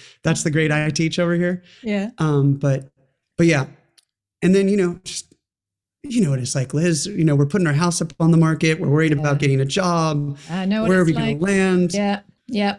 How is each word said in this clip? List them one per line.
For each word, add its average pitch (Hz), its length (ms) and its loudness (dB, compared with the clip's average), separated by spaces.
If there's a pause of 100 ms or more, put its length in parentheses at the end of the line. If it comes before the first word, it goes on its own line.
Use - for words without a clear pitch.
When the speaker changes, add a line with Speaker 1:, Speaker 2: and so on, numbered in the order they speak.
(240)
Speaker 1:
That's 165 180 0
the 160 80 -2
grade 156 220 0
I 151 180 0
teach 160 280 -2
over 175 160 0
here. 175 280 -2 (200)
Speaker 2:
Yeah. 208 360 -4
Speaker 1:
Um, 143 360 2
but, 139 340 -2 (480)
but 170 100 2
yeah. 139 200 2 (760)
And 180 120 4
then, 196 140 2
you 202 80 2
know, 175 280 -2
just, - 280 -14 (680)
you 247 200 -2
know 147 80 2
what 131 100 0
it's 123 140 -6
like, 135 200 -4
Liz. 160 320 0
You 190 180 -2
know, 147 120 2
we're 143 100 4
putting 175 200 0
our 147 60 2
house 170 280 0
up 165 180 -6
on 165 140 4
the 165 60 6
market. 160 420 2
We're - 80 -2
worried 151 240 2
about 143 220 0
Speaker 2:
Yeah. 143 40 0
Speaker 1:
getting 135 220 2
a 135 40 0
job. 156 720 -2 (140)
Speaker 2:
I 185 140 -6
know 214 180 0
what 220 60 0
Speaker 1:
Where 185 140 4
Speaker 2:
it's 165 80 2
Speaker 1:
are - 20 0
we 147 60 -2
gonna 226 140 -2
Speaker 2:
like. 147 100 -6
Speaker 1:
land? 185 520 2
Speaker 2:
Yeah. 202 260 -2 (280)
Yeah. 202 300 -2